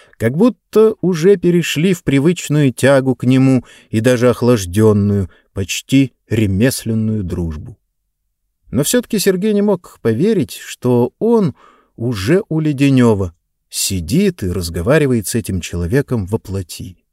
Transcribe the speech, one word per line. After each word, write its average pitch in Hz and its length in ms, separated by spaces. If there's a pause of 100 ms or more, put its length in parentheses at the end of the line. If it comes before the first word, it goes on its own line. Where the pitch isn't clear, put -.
(180)
как 117 180
будто 220 680
уже 180 360
перешли 175 560
в - 100
привычную 143 680
тягу 131 420
к - 80
нему 131 400 (260)
и 110 120
даже 123 280
охлажденную, 104 1000 (240)
почти 131 600 (160)
ремесленную 110 920
дружбу. 85 540 (920)
Но 139 140
все-таки 233 360
Сергей 190 340
не 202 80
мог 202 400
поверить, 147 520
что - 680
он 214 360 (400)
уже 117 540
у 156 100
Леденева 127 760 (360)
сидит 107 720
и 90 80
разговаривает 101 760
с - 80
этим 95 260
человеком 98 640
во 104 120
плоти, 95 600 (160)